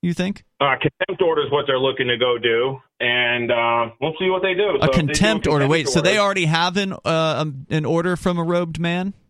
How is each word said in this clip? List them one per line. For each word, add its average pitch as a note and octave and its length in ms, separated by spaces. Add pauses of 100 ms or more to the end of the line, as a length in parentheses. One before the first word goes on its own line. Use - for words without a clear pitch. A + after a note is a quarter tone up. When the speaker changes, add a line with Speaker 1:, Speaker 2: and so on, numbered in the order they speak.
Speaker 1:
you F3 120
think? F#3 320 (160)
Speaker 2:
Uh, C#3 180
contempt F3+ 420
order D#3+ 220
is C#3 80
what C#3+ 160
they're C3+ 100
looking C3 300
to A#2+ 100
go B2 200
do. A#2+ 420 (220)
And, A#2+ 500
uh, A#2 380 (100)
we'll D#3+ 180
see F#3 120
what F#3 120
they F#3+ 120
do. G3+ 160
Speaker 1:
A - 20
Speaker 2:
So - 40
if C3+ 40
they - 60
do E3 60
a - 20
Speaker 1:
contempt F3+ 540
order. C#3+ 180
Speaker 2:
contempt C#3 60
Speaker 1:
Wait, D#3+ 180
so F3 100
they E3 120
Speaker 2:
order G#3+ 100
Speaker 1:
already G3 240
have E3+ 320
an, G3 160
uh, D#3+ 460
um, C#3+ 300
an D#3 140
order E3+ 320
from F3+ 220
a E3+ 80
robed E3+ 340
man? F3+ 340 (160)